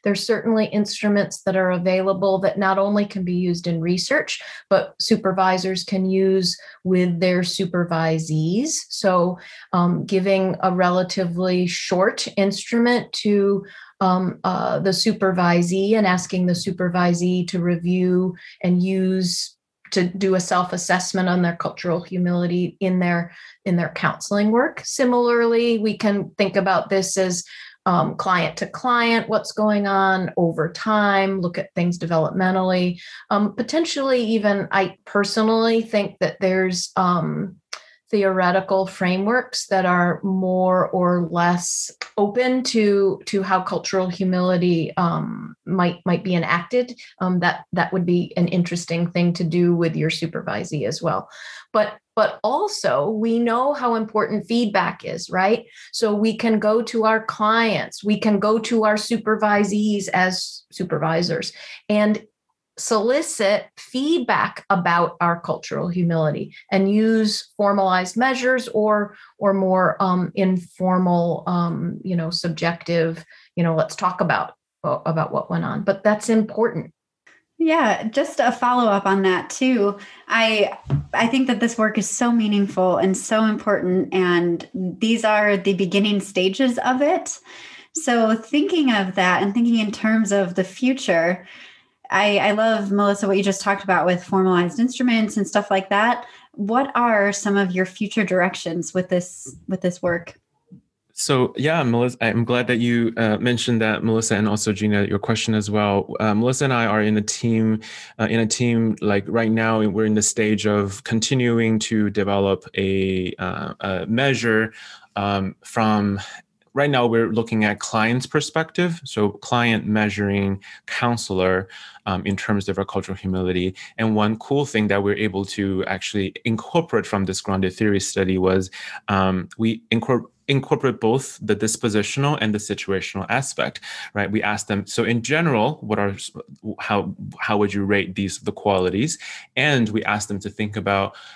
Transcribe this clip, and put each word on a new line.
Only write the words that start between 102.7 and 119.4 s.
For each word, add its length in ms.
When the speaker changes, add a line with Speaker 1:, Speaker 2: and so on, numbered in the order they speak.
Speaker 3:
you, 400
uh, 220
mentioned 420
that, 220
Melissa, 320
and 120
also 240
Gina, 340
your 120
question 380
as 160
well. 480
Uh, 160
Melissa 300
and 80
I 120
are 160
in 160
a 40
team, 600
uh, 100
in 100
a 60
team, 560
like, 260
right 220
now, 320
we're 240
in 80
the 80
stage 460
of 360
continuing 760
to 320
develop 640
a, 640
uh, 400
a 260
measure, 680
um, 480
from, 580
right 160
now 160
we're 240
looking 340
at 140
client's 480
perspective. 760
So 280
client 560